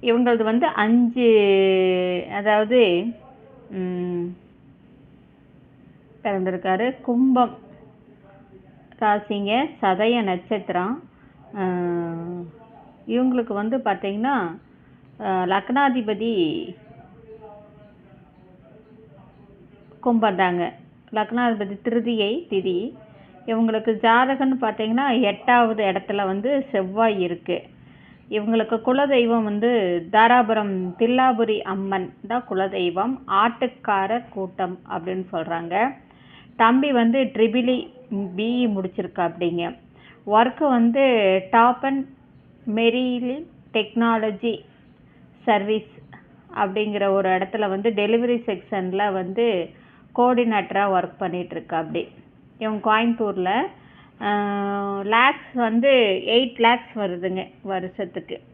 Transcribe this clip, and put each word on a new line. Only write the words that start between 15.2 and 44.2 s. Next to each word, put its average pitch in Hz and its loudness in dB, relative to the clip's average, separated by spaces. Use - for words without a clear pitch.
ஆ, 190 -2
லக்னாதிபதி 214 0
கும்பம் 226 2
தாங்க. 175 0
லக்னாதிபதி 214 -2
திருதியை 233 -2
திதி. 190 -2
இவங்களுக்கு 220 0
ஜாதகம்னு 262 2
பாத்தீங்கன்னா, 233 0
எட்டாவது 220 2
இடத்துல 196 -2
வந்து 240 -2
செவ்வாய் 202 0
இருக்கு. 175 -4
இவங்களுக்கு 220 0
குலதெய்வம் 254 2
வந்து 208 0
தாராபுரம் 214 4
தில்லாபுரி 233 2
அம்மன் 190 -6
தான் 247 -4
குலதெய்வம். 190 -2
ஆட்டுக்கார 220 -2
கூட்டம் 185 -6
அப்படின்னு 185 -6
சொல்றாங்க. 170 -4
தம்பி 262 4
வந்து 233 4
ட்ரிபிள் 240 2
இ 196 -4
பி 240 0
இ - 2
முடிச்சிருக்கா 185 -4
அப்படிங்க. 170 -4
ஒர்க்கு 240 2
வந்து 233 4
டாப் 247 4
அண்ட் 269 -2
மெரிலி 247 -2
டெக்னாலஜி 220 -2